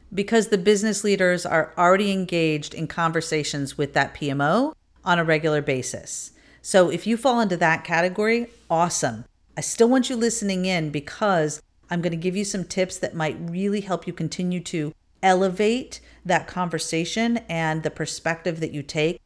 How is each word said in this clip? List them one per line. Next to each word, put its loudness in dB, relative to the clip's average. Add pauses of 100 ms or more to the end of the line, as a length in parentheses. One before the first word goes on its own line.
(140)
because 2
the 2
business 2
leaders 2
are 0
already 6
engaged 0
in -6
conversations -2
with -2
that 0
P -4
M -2
O 2 (320)
on 4
a 2
regular 2
basis. -6 (300)
So 6
if -2
you 2
fall 2
into 2
that 2
category, 0 (220)
awesome. 0 (320)
I -6
still 2
want 2
you -4
listening 0
in 0
because 0 (280)
I'm -2
gonna -2
give -2
you -2
some -4
tips -4
that -6
might -2
really -2
help -4
you -6
continue -4
to -6 (300)
elevate 2 (240)
that 0
conversation -2 (100)
and -2
the -2
perspective -4
that -4
you -6
take -2